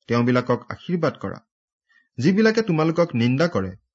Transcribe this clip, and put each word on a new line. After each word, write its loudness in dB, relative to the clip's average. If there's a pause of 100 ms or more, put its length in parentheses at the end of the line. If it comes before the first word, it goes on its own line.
তেওঁবিলাকক 0
আশীৰ্বাদ -4
কৰা। -12 (760)
যিবিলাকে 2
তোমালোকক 0
নিন্দা 2
কৰে, -4 (180)